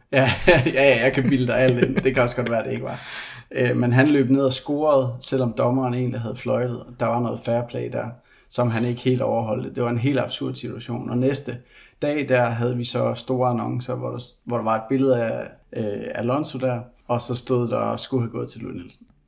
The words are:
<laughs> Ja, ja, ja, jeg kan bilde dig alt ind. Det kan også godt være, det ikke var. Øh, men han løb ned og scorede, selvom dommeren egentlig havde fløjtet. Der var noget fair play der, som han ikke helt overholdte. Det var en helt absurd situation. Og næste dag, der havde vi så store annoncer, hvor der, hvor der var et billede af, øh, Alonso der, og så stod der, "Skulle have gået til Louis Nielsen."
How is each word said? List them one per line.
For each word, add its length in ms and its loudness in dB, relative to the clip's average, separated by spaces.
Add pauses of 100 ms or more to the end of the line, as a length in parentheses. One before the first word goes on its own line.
<laughs> 60 -20
Ja, 160 4 (200)
ja, 180 8
ja, 380 6
jeg 80 4
kan 160 0
bilde 180 4
dig 120 0
alt 260 4
ind. 120 2
Det 180 2
kan 80 4
også 140 0
godt 140 -2
være, 140 0
det 80 -6
ikke 120 -6
var. 160 -8 (500)
Øh, 260 2
men 160 4
han 160 6
løb 220 4
ned 140 4
og 80 4
scorede, 680 2
selvom 380 0
dommeren 360 0
egentlig 260 -2
havde 160 -6
fløjtet. 480 -2 (160)
Der 60 0
var 140 0
noget 240 -4
fair 240 0
play 240 -6
der, 160 -4 (420)
som 200 0
han 140 0
ikke 160 -2
helt 220 2
overholdte. 520 -2
Det 80 -4
var 80 0
en 80 -2
helt 200 0
absurd 360 -4
situation. 560 -8
Og 80 -2
næste 380 -2 (460)
dag, 260 -2
der 220 4
havde 260 -2
vi 80 -4
så 300 -2
store 360 0
annoncer, 440 -4
hvor 160 -6
der, 120 -8 (220)
hvor 120 -2
der 80 -2
var 120 2
et 120 -4
billede 340 2
af, 260 -4 (280)
øh, 260 -4 (120)
Alonso 440 -2
der, 220 -2 (280)
og 120 0
så 140 -4
stod 340 0
der, 280 -2
"Skulle 260 -2
have 100 -6
gået 180 -6
til 100 -16
Louis 140 -10
Nielsen." 320 -16 (220)